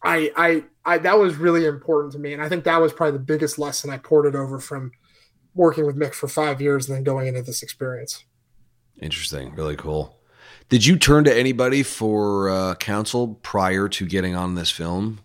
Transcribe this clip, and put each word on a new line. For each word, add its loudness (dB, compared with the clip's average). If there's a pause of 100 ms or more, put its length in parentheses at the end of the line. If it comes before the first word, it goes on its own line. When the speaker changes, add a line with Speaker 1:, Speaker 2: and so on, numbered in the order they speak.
Speaker 1:
I, 0
I, 2 (200)
I, 2
that 4
was 4
really 2
important 0
to -12
me. -8
And -6
I -4
think -2
that 4
was 4
probably 0
the -4
biggest -2
lesson -6
I -8
ported 2
over -6
from -10 (640)
working 4
with 0
Mick -2
for -8
five -2
years 0
and -4
then -4
going -2
into -4
this -8
experience. -10 (760)
Speaker 2:
Interesting. -8
Really -6
cool. -6 (540)
Did 4
you 6
turn 6
to 6
anybody 2
for, 0
uh, -2
counsel -4
prior 0
to -6
getting -2
on -4
this -4
film? -4